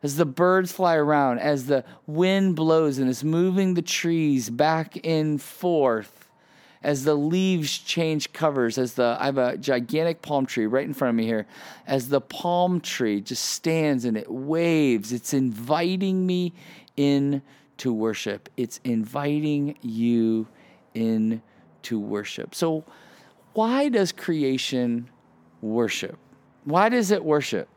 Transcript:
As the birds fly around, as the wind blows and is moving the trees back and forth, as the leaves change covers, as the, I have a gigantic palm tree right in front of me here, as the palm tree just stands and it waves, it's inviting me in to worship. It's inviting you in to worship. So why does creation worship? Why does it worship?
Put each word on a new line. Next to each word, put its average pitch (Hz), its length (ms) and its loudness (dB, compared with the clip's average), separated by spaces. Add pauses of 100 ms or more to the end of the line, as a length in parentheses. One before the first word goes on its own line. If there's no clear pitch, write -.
As 143 140 -2
the 170 80 4
birds 180 480 2
fly 175 220 2
around, 147 440 4
as 139 280 0
the 135 160 2 (220)
wind 185 500 2
blows 160 420 2
and 131 120 2
is 127 140 -4
moving 180 500 2
the 170 80 0
trees 151 680 0
back 156 560 0
and 156 360 0
forth, 135 880 0 (540)
as 139 200 -2
the 151 120 4
leaves 165 640 0
change 160 520 -2
covers, 135 460 -2
as 127 160 -4
the, 120 260 0
I - 60 -4
have 139 140 -2
a 123 180 -2
gigantic 139 640 -2
palm 139 240 -2
tree 113 220 -2
right 131 180 0
in 143 80 -8
front 131 160 -2
of 117 60 0
me 113 100 0
here, 110 220 -4 (400)
as 131 220 -2
the 139 120 2
palm 175 580 0
tree 110 420 -2
just - 220 -8
stands 151 640 0
and 113 100 0
it 107 160 -6
waves, 143 800 2
it's 120 220 -4
inviting 170 960 0
me 180 260 0 (420)
in 143 460 2 (360)
to 127 140 -2
worship. 107 640 -4
It's 120 280 -6
inviting 143 1000 -2
you 113 680 0 (460)
in 113 480 0 (400)
to 113 180 -4
worship. 104 540 -6
So 160 320 -2 (680)
why 254 360 2
does 202 220 2
creation 127 1000 -2 (520)
worship? 110 580 -2 (460)
Why 180 240 2
does 233 200 2
it 196 160 2
worship? 147 520 0